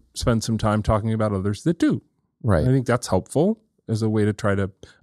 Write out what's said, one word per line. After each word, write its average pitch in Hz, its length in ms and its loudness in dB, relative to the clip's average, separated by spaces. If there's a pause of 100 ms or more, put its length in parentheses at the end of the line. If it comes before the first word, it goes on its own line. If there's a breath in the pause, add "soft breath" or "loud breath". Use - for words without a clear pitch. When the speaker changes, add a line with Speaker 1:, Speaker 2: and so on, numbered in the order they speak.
(140)
Speaker 1:
spends 113 320 -2
some 110 120 -2
time 107 240 0
talking 110 300 0
about 107 200 -2
others 101 320 -4
that 170 140 0
do. 233 240 0 (400)
Speaker 2:
Right. 92 200 4
Speaker 1:
I 123 60 2
think 131 180 2
that's 120 220 0
helpful 151 500 0 (300)
as 110 140 -2
a 113 60 2
way 107 160 2
to 107 80 2
try 101 220 -2
to 98 160 -2 (320 loud breath)